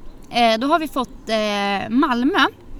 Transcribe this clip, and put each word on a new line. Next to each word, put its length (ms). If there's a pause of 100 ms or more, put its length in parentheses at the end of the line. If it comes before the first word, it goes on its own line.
(300)
Eh, 300
då 80
har 120
vi 80
fått, 420
eh, 600
Malmö, 500 (400)